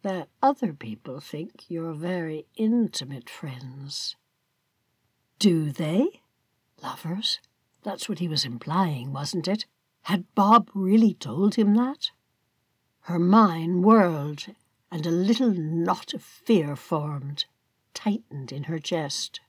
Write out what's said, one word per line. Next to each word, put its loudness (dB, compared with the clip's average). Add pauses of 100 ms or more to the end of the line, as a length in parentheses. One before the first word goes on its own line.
"That -6 (160)
other 0
people -12
think -14
you're -8
very -6 (100)
intimate -2
friends." -12 (1200)
"Do 4
they? -2 (640)
Lovers?" -8 (440)
That's -8
what -6
he -2
was -4
implying, -4
wasn't -4
it? -2 (360)
Had -4
Bob 6
really 4
told 0
him 4
that? -2 (920)
Her -2
mind 4
whirled, 4 (440)
and -6
a 0
little 2
knot -2
of -12
fear 0
formed, -6 (480)
tightened -6
in -8
her -6
chest. -6